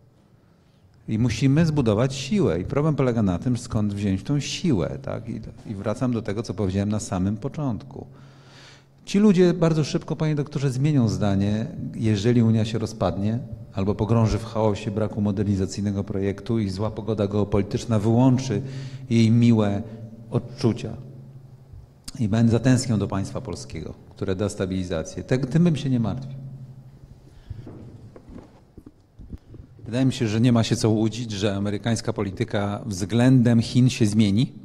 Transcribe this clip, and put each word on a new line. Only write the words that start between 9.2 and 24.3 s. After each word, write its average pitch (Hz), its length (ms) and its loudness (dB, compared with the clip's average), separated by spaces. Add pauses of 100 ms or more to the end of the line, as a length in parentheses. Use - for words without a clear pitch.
bardzo 165 300 2
szybko, - 320 -4
panie 156 180 0
doktorze, 139 360 -2
zmienią 131 380 2
zdanie, 101 580 0 (280)
jeżeli 113 480 4
Unia 113 220 4
się 110 140 -4
rozpadnie 104 600 -2 (340)
albo 98 220 0
pogrąży 107 440 2
w - 60 -8
chaosie 107 460 -2
braku 104 300 -2
modernizacyjnego 101 840 -2
projektu 98 540 -4
i 101 120 -2
zła 104 200 -4
pogoda 104 360 -2
geopolityczna 104 720 0
wyłączy 113 640 2 (480)
jej 113 200 6
miłe 110 520 4 (480)
odczucia. 113 640 -2 (1200)
I 110 80 0
będę 113 240 4
zatęsknią 120 460 2
do 95 100 -2
państwa 98 320 -6
polskiego, - 540 -10 (160)
które 95 260 -4